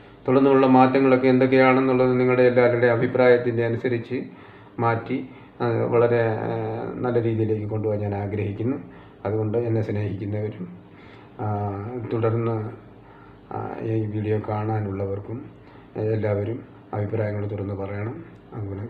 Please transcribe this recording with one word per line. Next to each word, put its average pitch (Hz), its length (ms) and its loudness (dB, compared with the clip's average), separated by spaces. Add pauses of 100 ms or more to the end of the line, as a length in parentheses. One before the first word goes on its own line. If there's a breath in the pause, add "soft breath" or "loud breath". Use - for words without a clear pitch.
(260 loud breath)
തുടർന്നുള്ള 135 400 6
മാറ്റങ്ങളൊക്കെ 131 600 6
എന്തൊക്കെയാണെന്നുള്ളത് 131 920 4
നിങ്ങളുടെ 127 240 4
എല്ലാവരുടെയും 120 500 4
അഭിപ്രായത്തിൻ്റെ 123 720 2
അനുസരിച്ച് 117 580 -4 (560 loud breath)
മാറ്റി, 117 500 -2 (320 loud breath)
ആ, 120 60 0
വളരെ, 117 600 2
ആ, 110 240 -2 (440)
നല്ല 120 260 0
രീതിയിലേക്ക് 110 440 0
കൊണ്ടുപോകാൻ 107 360 -2
ഞാൻ 101 140 -4
ആഗ്രഹിക്കുന്നു. 101 600 -4 (480 loud breath)
അതുകൊണ്ട് 107 320 -2
എന്നെ 113 240 0
സ്നേഹിക്കുന്നവരും, 104 840 -6 (720 loud breath)
ആ, 107 80 -6 (680)
തുടർന്ന്, 113 560 -2 (840 loud breath)
ആ, 110 280 -8
ഈ 110 240 -2
വീഡിയോ 107 440 -2
കാണാനുള്ളവർക്കും 107 960 -4 (500 loud breath)
എല്ലാവരും 107 680 -2 (300)
അഭിപ്രായങ്ങൾ 104 540 -4
തുറന്ന് 101 260 -6
പറയണം. 101 680 -10 (120)
അതുപോലെ 104 360 -8